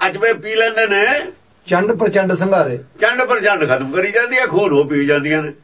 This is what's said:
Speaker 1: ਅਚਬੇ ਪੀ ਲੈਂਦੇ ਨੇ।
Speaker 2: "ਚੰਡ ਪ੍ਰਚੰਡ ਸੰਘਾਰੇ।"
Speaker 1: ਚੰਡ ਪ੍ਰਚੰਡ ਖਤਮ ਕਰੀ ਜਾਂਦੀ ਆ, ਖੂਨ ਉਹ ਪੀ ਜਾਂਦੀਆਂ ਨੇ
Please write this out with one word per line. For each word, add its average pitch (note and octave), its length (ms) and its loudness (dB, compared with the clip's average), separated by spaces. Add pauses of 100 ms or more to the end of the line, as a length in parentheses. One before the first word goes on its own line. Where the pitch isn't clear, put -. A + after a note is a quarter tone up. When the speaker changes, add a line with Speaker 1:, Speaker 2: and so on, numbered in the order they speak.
Speaker 1:
ਅਚਬੇ G#3 260 0
ਪੀ G#3+ 220 -6
ਲੈਂਦੇ A3 320 0
ਨੇ। G3+ 180 0 (640)
Speaker 2:
"ਚੰਡ F#3+ 260 0
ਪ੍ਰਚੰਡ F#3+ 420 0
ਸੰਘਾਰੇ।" D#3+ 440 0 (220)
Speaker 1:
ਚੰਡ A#3+ 220 0
ਪ੍ਰਚੰਡ G3+ 420 0
ਖਤਮ C3+ 280 0
ਕਰੀ F#3+ 200 -2
ਜਾਂਦੀ A#3+ 260 0
ਆ, B3+ 80 0
ਖੂਨ F#3 260 0
ਉਹ C#3+ 120 4
ਪੀ C#3+ 220 -2
ਜਾਂਦੀਆਂ D3 360 0
ਨੇ D3 100 -8 (120)